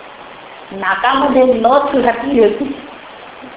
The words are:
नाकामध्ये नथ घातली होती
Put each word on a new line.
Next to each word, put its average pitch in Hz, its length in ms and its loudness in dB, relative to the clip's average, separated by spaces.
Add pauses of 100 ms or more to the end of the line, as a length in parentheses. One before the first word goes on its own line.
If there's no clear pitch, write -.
(720)
नाकामध्ये 254 720 0
नथ 254 520 2
घातली 240 480 0
होती 247 380 -2 (760)